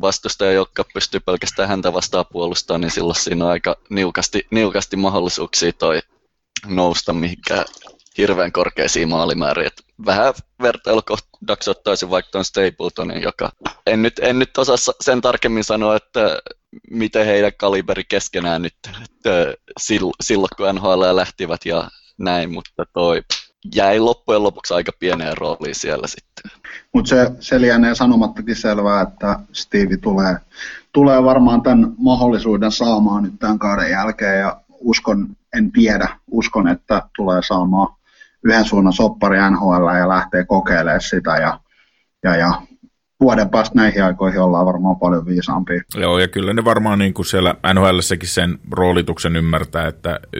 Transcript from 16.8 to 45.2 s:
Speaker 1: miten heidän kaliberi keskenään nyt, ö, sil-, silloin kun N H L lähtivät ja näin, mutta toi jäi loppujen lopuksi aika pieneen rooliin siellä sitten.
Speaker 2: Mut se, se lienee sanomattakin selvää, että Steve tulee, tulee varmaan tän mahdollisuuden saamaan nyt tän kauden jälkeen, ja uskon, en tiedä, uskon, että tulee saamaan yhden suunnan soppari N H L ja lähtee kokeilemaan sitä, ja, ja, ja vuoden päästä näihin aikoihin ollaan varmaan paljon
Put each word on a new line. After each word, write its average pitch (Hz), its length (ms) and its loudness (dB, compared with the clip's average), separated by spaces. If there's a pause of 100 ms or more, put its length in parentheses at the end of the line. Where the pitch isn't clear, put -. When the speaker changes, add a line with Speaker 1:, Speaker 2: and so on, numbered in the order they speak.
Speaker 1:
miten 110 360 0
heidän 101 320 2
kaliberi 95 500 -2
keskenään 87 540 -2
nyt, 85 120 -8 (520)
ö, 85 300 0 (300)
sil-, 92 340 -2
silloin 98 360 0
kun 98 180 -2
N 92 40 -6
H 98 60 -8
L 92 320 2
lähtivät 90 480 -4
ja 85 260 -4 (280)
näin, 90 340 -4
mutta 87 400 -10
toi 85 300 0 (520)
jäi 104 260 4
loppujen 113 420 2
lopuksi 95 320 -2
aika 87 240 -2
pieneen 82 380 -4
rooliin 78 380 -6
siellä 73 320 -6
sitten. - 440 -18 (440)
Speaker 2:
Mut 120 120 2
se, 123 240 4 (100)
se 127 200 2
lienee 117 340 4
sanomattakin 113 640 0
selvää, 101 460 0
että - 380 -4 (120)
Steve 98 440 -2
tulee, 95 400 0 (560)
tulee 135 320 6
varmaan 123 380 4
tän 117 360 4
mahdollisuuden 117 760 2
saamaan 107 500 2
nyt 101 160 -6
tän 107 200 -2
kauden 101 320 -2
jälkeen, 98 500 -2
ja 98 280 -4
uskon, 110 580 -2 (300)
en 107 160 0
tiedä, 104 360 2 (220)
uskon, 110 380 0
että 92 340 -2 (140)
tulee 90 260 0
saamaan 92 460 0 (560)
yhden 113 200 4
suunnan 95 280 2
soppari 101 460 2 (120)
N 95 40 4
H 95 80 -2
L 90 340 2
ja 90 120 2
lähtee 92 360 0
kokeilemaan 85 560 0
sitä, 90 360 -2
ja, 80 240 -2 (640)
ja, 87 140 2
ja - 260 0 (580)
vuoden 110 300 4
päästä 110 240 0
näihin 104 300 4
aikoihin 92 360 0
ollaan 90 260 2
varmaan 90 300 0
paljon 90 300 0